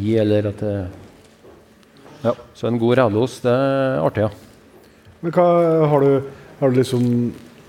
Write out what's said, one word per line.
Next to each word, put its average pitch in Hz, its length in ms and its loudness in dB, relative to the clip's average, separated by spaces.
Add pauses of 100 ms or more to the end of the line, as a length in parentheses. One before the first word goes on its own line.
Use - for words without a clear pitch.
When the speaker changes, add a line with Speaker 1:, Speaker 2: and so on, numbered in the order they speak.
(160)
Speaker 1:
eller 104 360 0
at 101 100 -16
det, 104 160 -4 (1400)
Speaker 2:
Ja. 117 160 -2 (160)
Speaker 1:
så - 180 -8
en 120 100 -2
god 117 220 2
revlos, 117 420 0
det 123 100 0
er 135 500 0
artig, 110 260 -2
ja. - 20 -8 (880)
Speaker 3:
Men 165 160 -6
hva 175 120 4 (400)
har 147 180 2
du, 139 280 2 (240)
har 135 160 0
du 127 60 0
liksom, 123 260 0 (640)